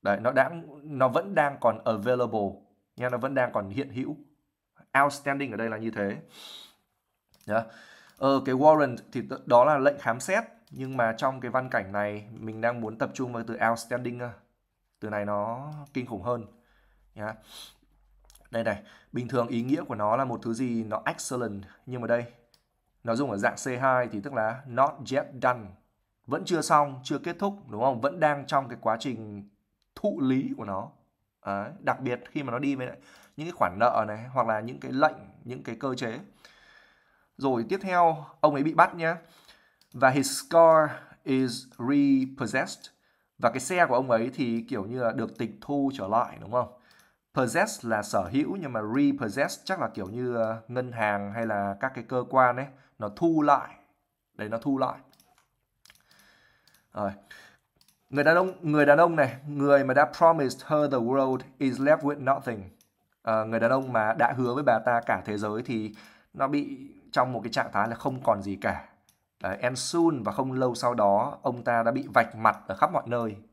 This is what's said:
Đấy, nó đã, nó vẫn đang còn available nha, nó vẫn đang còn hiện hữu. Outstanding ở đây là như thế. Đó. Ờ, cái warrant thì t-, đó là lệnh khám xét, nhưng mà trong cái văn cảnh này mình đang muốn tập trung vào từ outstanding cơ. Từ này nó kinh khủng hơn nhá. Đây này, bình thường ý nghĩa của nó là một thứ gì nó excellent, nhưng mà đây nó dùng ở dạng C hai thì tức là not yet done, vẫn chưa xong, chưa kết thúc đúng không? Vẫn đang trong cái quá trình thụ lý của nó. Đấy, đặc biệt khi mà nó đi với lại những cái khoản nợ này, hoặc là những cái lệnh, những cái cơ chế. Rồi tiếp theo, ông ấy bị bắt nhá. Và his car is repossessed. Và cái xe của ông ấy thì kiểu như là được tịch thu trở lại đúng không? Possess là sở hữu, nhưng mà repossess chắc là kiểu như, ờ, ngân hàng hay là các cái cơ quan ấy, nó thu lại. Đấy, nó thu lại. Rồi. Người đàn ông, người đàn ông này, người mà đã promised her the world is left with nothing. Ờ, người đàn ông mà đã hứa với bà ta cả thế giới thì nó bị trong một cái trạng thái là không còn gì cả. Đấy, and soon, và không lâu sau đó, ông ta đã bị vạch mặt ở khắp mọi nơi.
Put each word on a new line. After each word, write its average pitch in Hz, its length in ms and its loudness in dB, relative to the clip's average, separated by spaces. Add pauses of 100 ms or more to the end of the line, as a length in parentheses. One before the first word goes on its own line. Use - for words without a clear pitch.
Đấy, 101 200 0
nó 120 100 2
đã, 135 200 2 (320)
nó 135 240 0
vẫn 175 280 0
đang 143 240 2
còn 113 260 2
available 110 640 0 (460)
nha, 123 140 -4
nó 123 80 -4
vẫn 135 180 -4
đang 123 160 0
còn 101 180 -4
hiện 135 200 -6
hữu. 120 280 -8 (840)
Outstanding 139 480 -2
ở 104 60 -8
đây 113 120 -2
là 110 80 -6
như 113 140 -4
thế. 107 260 -2 (1300)
Đó. 110 160 0 (540)
Ờ, 135 280 2
cái 131 100 0
warrant 143 420 6 (140)
thì 127 100 -4
t-, 131 240 -8
đó 123 200 10
là 151 120 4
lệnh 135 220 4
khám 120 200 -2
xét, 196 240 -2 (280)
nhưng 131 260 -8
mà 113 200 2
trong 131 240 -2
cái 123 100 -8
văn 127 180 -2
cảnh 98 220 -2
này 104 360 -4 (120)
mình 110 220 -10
đang 120 200 0
muốn 107 160 -8
tập 127 160 -4
trung 123 200 -6
vào 117 140 -8
từ 113 100 -8 (120)
outstanding 120 500 -4
cơ. 123 100 -8 (720)
Từ 107 100 -8
này 104 160 -4
nó 107 460 -4 (220)
kinh 123 120 -4
khủng 104 180 -10
hơn 120 220 -4 (680)
nhá. 107 180 -8 (1160)
Đây 113 120 -2
này, 104 200 -4 (280)
bình 120 160 -6
thường 120 200 0
ý 117 160 -2
nghĩa 147 200 0
của 127 120 -8
nó 104 200 2
là 135 100 0
một 117 180 -6
thứ 117 100 -4
gì 117 300 -4
nó 107 220 -6
excellent, 120 560 -6 (240)
nhưng 123 160 -10
mà 113 60 -6
đây 117 180 0 (800)
nó 117 120 -2
dùng 131 160 -2
ở 101 60 -4
dạng 104 180 0
C 127 260 -6
hai 127 300 2
thì 104 100 -6
tức 139 120 -10
là 117 340 -2
not 131 260 2 (180)
yet 139 140 0 (160)
done, 123 180 2 (680)
vẫn 160 180 -4
chưa 165 160 0
xong, 147 420 2
chưa 147 140 -4
kết 170 220 -6
thúc 202 140 -2 (160)
đúng 107 120 -6
không? 123 200 2
Vẫn 139 180 -2
đang 143 280 2
trong 139 220 0
cái 120 120 -12
quá 113 180 2
trình 110 500 -8 (460)
thụ - 260 -4
lý 135 360 0
của 110 80 -8
nó. 101 240 -6 (560)
Đấy, 98 240 -4 (100)
đặc 131 220 -2
biệt 123 300 -4
khi 151 120 -6
mà 127 80 -6
nó 120 80 -4
đi 139 160 -2
với 127 120 -6
lại - 100 -14 (400)
những 156 100 -8
cái 175 40 -10
khoản 95 280 -2
nợ 113 280 2
này, 107 160 -8
hoặc 127 240 -2
là 110 120 0
những 123 200 -10
cái 131 120 -10
lệnh, 151 260 2 (260)
những 123 200 -12
cái 117 120 -10
cơ 131 200 -4
chế. 123 240 -6 (1160)
Rồi 127 320 0
tiếp 196 120 -2
theo, 170 440 2 (160)
ông 147 120 6
ấy 139 100 0
bị 160 100 0
bắt 180 220 4
nhá. 170 220 -2 (760)
Và 131 160 4
his 135 400 0
car 160 400 8 (340)
is 131 400 -2 (140)
repossessed. 135 1080 0 (520)
Và 120 120 2
cái 131 100 -4
xe 175 260 2
của 131 100 0
ông 131 160 2
ấy 117 220 2
thì 117 360 -2
kiểu 107 160 -4
như 104 180 -6
là 113 80 0
được - 260 -6
tịch 113 140 -4 (100)
thu 139 340 0
trở 95 120 -6
lại 110 340 0
đúng 92 100 -14
không? 120 160 0 (680)
Possess 135 500 0
là 110 180 0
sở 95 280 -2
hữu, 143 240 0
nhưng 151 180 -8
mà 113 80 -4 (140)
repossess 135 680 0
chắc 185 160 -4
là 113 120 -2
kiểu 98 140 -8
như, 120 280 -4
ờ, 113 320 -2
ngân 123 240 -6
hàng 104 420 -2
hay 117 120 -4
là 101 340 -2
các 131 160 -4
cái 120 120 -10
cơ 127 220 -2
quan 127 280 4
ấy, 135 80 -6 (340)
nó 107 160 -6
thu 165 260 2
lại. 143 340 2 (580)
Đấy, 107 160 -8
nó 113 80 -4
thu 135 200 -2
lại. 131 200 -2 (2000)
Rồi. 101 180 -4 (960)
Người 143 140 0
đàn 156 120 8
ông, 185 260 4
người 151 240 4
đàn 143 120 10
ông 170 180 6
này, 131 220 2 (100)
người 143 360 4
mà 131 100 0
đã 147 240 6
promised 165 480 4
her 147 260 2
the 135 60 0
world 131 420 2 (180)
is 127 220 -2
left 151 200 6
with 143 360 0
nothing. 101 340 -8 (520)
Ờ, 110 240 0
người 113 140 -2
đàn 117 120 4
ông 131 220 0
mà 110 200 2
đã 120 240 2
hứa 123 160 0
với 147 100 -2
bà 117 220 4
ta 120 200 2
cả 98 200 0
thế 107 120 -4
giới 107 280 -4
thì 107 300 -6 (380)
nó 135 140 -2
bị 143 420 -4 (220)
trong 127 220 2
một - 100 -4
cái 117 80 -6
trạng - 220 -2
thái 107 140 0
là 117 80 -6
không 131 280 -6
còn 101 200 2
gì 98 120 -6
cả. 92 340 -4 (540)
Đấy, 95 140 -4
and 127 220 -2
soon, 165 440 2
và 101 80 -2
không 131 220 -2
lâu 127 220 0
sau 120 180 0
đó, 107 480 2
ông 120 220 -4
ta 117 200 2
đã 117 80 2
bị - 220 -4
vạch 117 220 2
mặt 110 220 2 (100)
ở 95 80 -4
khắp - 160 2
mọi 143 140 -2
nơi. 117 300 -2 (180)